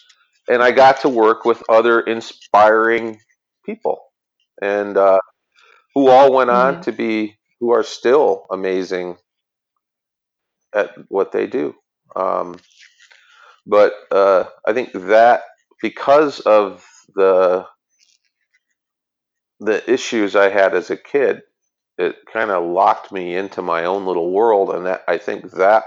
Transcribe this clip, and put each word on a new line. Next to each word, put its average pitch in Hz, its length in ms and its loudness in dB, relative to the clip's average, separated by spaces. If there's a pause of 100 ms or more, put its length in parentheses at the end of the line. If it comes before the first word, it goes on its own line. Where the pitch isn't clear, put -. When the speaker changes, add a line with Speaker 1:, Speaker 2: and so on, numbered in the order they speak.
(500)
Speaker 1:
And 120 120 0
I 123 100 4
got 131 300 4
to 151 80 0
work 113 340 2
with 117 260 -2
other 117 300 4
inspiring 110 1200 0 (460)
people, - 340 -8 (600)
and, 101 340 -4
uh, 98 240 4 (720)
who 139 140 2
all 131 240 6
went 127 180 2
on 127 260 0
Speaker 2:
Mm-hmm. 175 60 -18
Speaker 1:
to 120 100 -6
be, 110 440 -6 (240)
who 120 120 -2
are 110 120 0
still 127 680 -2
amazing 92 680 -6 (1600)
at 104 160 -4 (180)
what 95 240 -4
they 101 160 -4
do. 139 260 -6 (420)
Um, 90 400 -6 (1080)
but, 104 280 2 (180)
uh, 98 320 2 (220)
I 110 80 0
think 123 200 -8
that 107 480 2 (400)
because 139 580 0
of 101 440 0 (320)
the, 92 500 0 (1900)
the 104 320 -4
issues 104 440 -2
I 98 140 4
had 95 240 0
as 90 160 -6
a 78 60 -6
kid, 117 460 -4 (560)
it 90 180 -6 (160)
kinda 107 280 -4
locked 95 520 -2
me 87 240 -8
into 95 260 -8
my 85 220 -6
own 95 220 -6
little 87 260 -4
world, 98 420 2
and 90 120 -10
that, 92 220 -6
I 87 100 -2
think 101 340 -12
that 98 340 2